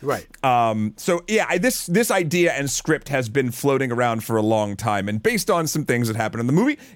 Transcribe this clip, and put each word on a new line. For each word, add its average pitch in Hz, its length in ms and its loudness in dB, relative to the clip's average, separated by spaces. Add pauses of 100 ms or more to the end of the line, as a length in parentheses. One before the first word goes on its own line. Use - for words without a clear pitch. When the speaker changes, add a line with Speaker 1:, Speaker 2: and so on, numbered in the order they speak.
Speaker 1:
Right. 131 260 -4 (160)
Speaker 2:
Um, 113 540 2
so, 175 320 -2
yeah, 208 180 2
I, 180 120 0
this, 254 260 0
this 220 260 2
idea 175 400 2
and 135 180 -2
script - 380 -2
has 131 220 -2
been 127 220 0
floating 135 380 0
around 117 360 0
for 117 100 -2
a 110 60 4
long 107 340 2
time. 101 320 -2
And 107 160 -4
based 220 260 -2
on 170 180 2
some 151 180 -4
things 120 240 0
that 110 80 -4
happened 113 240 -4
in 120 60 -2
the 135 40 0
movie, 240 260 2 (180)